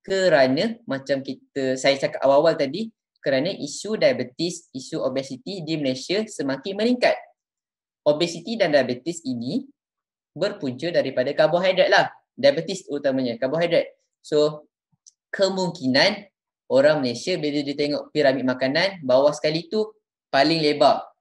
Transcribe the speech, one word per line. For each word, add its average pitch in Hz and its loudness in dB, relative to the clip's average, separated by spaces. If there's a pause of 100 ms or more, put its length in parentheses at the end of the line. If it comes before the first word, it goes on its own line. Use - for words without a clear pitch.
Kerana 175 2
macam 135 -4
kita, 131 -6
saya 135 2
cakap - -4
awal-awal 151 6
tadi, 160 -4 (320)
kerana 143 -2
isu 185 -8
diabetes, 156 -2
isu 139 -8
obesiti 135 -6
di 160 -6
Malaysia 151 -4
semakin 139 -8
meningkat. 214 0 (880)
Obesiti 165 -2
dan 170 0
diabetes 127 0
ini 131 -6 (720)
berpunca 160 -4
daripada 135 0
karbohidrat 175 2
lah. 190 6 (320)
Diabetes 147 0
utamanya, 131 -2
karbohidrat. 165 0 (320)
So, 151 -2 (640)
kemungkinan 185 0 (400)
orang 143 4
Malaysia 131 -4
bila 147 -4
dia 139 -4
tengok 147 -4
piramid 135 2
makanan, 151 -2
bawah 135 4
sekali 160 -2
tu 214 -2 (420)
paling 156 2
lebar. 147 2 (100)